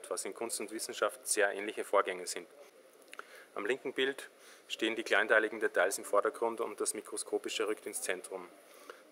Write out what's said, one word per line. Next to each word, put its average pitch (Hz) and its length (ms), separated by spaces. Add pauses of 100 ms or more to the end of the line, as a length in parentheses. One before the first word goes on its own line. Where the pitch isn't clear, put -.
was 90 160
in 101 80
Kunst 117 280
und 107 100
Wissenschaft 110 560
sehr 101 260
ähnliche 104 320
Vorgänge 92 420
sind. 87 220 (1040)
Am 101 120
linken 131 260
Bild 135 380 (380)
stehen 110 280
die 113 80
kleinteiligen 107 560
Details 98 360
im 110 80
Vordergrund 110 560
und 110 200
das 107 120
Mikroskopische 107 760
rückt - 180
ins 104 160
Zentrum. 92 460 (640)